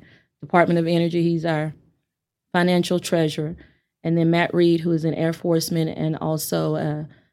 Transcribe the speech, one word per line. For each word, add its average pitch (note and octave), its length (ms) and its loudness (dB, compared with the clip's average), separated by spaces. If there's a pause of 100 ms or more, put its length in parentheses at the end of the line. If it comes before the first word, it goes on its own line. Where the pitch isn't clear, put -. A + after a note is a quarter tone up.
(420)
Department E3+ 380 4
of E3 80 0
Energy. E3+ 360 2
He's E3+ 220 0
our D#3 280 -2 (800)
financial F3+ 480 2
treasurer. D#3+ 560 -2 (480)
And E3 140 0
then E3 140 4
Matt E3+ 220 0
Reed, E3+ 280 4
who E3+ 100 -2
is D#3+ 140 0
an D#3+ 80 0
Air E3 200 -2
Forceman E3 540 -2
and D#3 300 -4
also, D#3 580 -2
uh, D3+ 280 -4 (300)